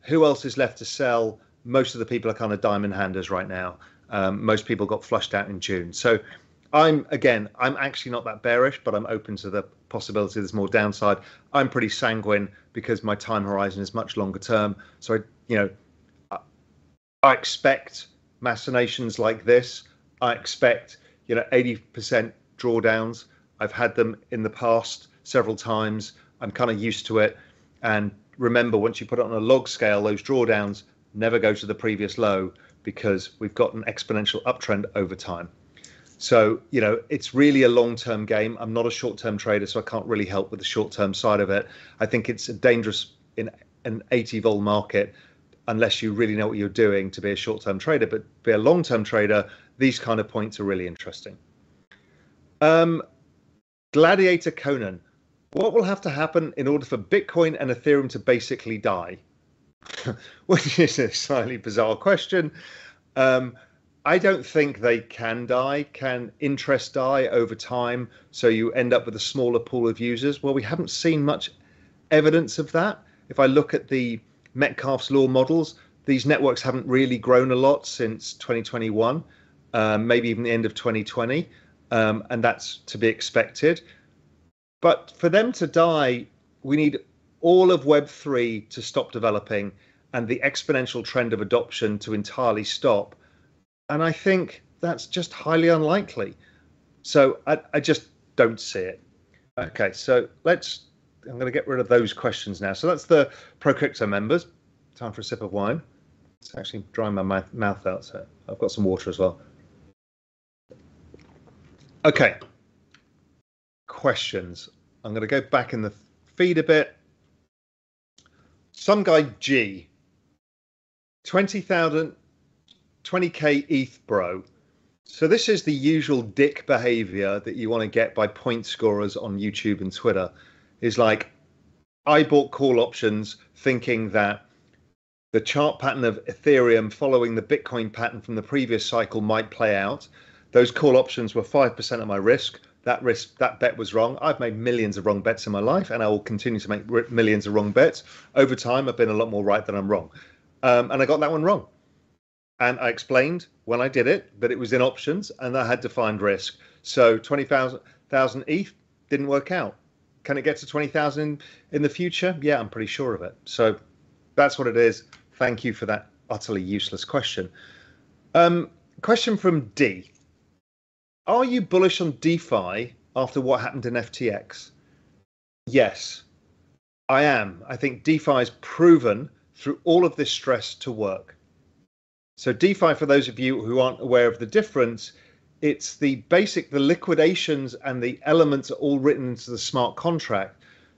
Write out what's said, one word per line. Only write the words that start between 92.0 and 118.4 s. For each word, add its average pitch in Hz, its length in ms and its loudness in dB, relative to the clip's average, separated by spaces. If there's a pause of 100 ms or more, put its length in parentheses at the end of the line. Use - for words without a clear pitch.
to 110 140 -8
entirely 107 500 -2
stop. 104 500 0 (800)
And 151 100 0
I 165 80 2
think 185 520 -2 (180)
that's 170 240 -4
just - 300 -8
highly 165 340 2
unlikely. 156 640 0 (680)
So 139 440 4
I, 151 140 0 (140)
I 151 60 2
just 151 260 0 (300)
don't 117 220 4
see - 200 -10
it. 92 240 -8 (560)
Okay, 92 340 -4
so - 380 0 (140)
let's, - 420 0 (420)
I'm 123 100 -14
gonna 127 120 -4
get 139 180 -4
rid 135 100 -2
of 120 100 -2
those 117 260 4
questions 101 480 -6
now. 98 100 -2
So 123 140 -4
that's 170 180 -2
the 147 260 4 (300)
Pro 139 140 2
Crypto - 320 -4
members. 107 400 -2 (480)
Time 113 180 -12
for - 80 -14
a 113 40 -12
sip - 180 -8
of 98 100 -10
wine. 104 300 -4 (580)
It's - 160 -20
actually 117 360 -12
drying 107 200 -4
my 95 100 -4
mouth, 95 300 -4
mouth 101 340 -4
out, 92 160 -6
so - 220 -16 (240)
I've 101 100 -12
got - 140 -2
some 104 120 -2
water 92 260 -2
as - 80 -10
well. 92 200 0 (2750)
Okay. 143 300 6 (1500)
Questions. - 800 -4 (340)
I'm 107 80 -8
gonna 110 140 -4
go 135 160 0
back 127 320 -2
in 113 80 -4
the 104 100 -6 (440)
feed 180 200 2
a 160 60 0
bit. 156 340 2 (1800)